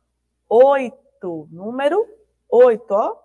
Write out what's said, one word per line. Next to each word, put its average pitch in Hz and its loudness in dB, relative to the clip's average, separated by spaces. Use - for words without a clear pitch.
oito. 220 -2
Número 262 -6
oito, 233 2
ó, 269 -4